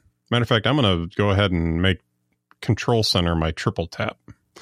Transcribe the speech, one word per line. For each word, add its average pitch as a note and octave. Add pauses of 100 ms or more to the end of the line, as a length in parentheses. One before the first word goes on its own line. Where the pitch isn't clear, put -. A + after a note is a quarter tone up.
(320)
Matter A#2+
of G#2+
fact, A2
I'm C3
gonna F#2 (100)
go G#2
ahead G2
and E2
make F#2 (640)
Control A2+
Center E2+
my E2
triple E2+
tap. - (440)